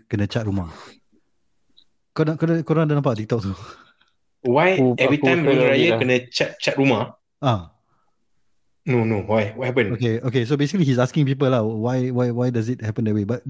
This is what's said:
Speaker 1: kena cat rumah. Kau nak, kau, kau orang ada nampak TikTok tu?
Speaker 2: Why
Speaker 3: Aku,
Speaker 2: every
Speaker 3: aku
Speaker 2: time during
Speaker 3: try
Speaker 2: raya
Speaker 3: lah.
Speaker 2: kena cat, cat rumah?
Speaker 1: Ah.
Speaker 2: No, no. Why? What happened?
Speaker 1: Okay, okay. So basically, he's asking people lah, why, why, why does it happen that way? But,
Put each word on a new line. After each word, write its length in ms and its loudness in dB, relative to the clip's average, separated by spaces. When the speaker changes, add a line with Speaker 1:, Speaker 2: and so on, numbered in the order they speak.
Speaker 1:
kena 160 -2
cat 200 -4
rumah. 240 -4
Kau 120 0
nak, 120 -4
kau, 80 0
kau 280 -2
orang 120 2
ada 120 0
nampak 200 0
TikTok 240 -2
tu? 120 -6
Speaker 2:
Why 320 4
Speaker 3:
Aku, 240 2
Speaker 2:
every 200 2
Speaker 3:
aku 80 0
Speaker 2:
time 160 2
during 200 4
Speaker 3:
try 80 4
Speaker 2:
raya 240 2
Speaker 3:
lah. 40 0
Speaker 2:
kena 180 2
cat, 240 -2
cat 160 -2
rumah? 400 2
Speaker 1:
Ah. 340 -2
Speaker 2:
No, 160 2
no. 240 0
Why? 320 0
What 160 -4
happened? 240 0
Speaker 1:
Okay, 240 -2
okay. 240 -2
So 160 -2
basically, 240 0
he's 160 2
asking 240 2
people 240 0
lah, 160 2
why, 480 -2
why, 180 0
why 220 -2
does 160 -2
it 160 -6
happen 240 -2
that 80 0
way? 80 0
But, 260 -4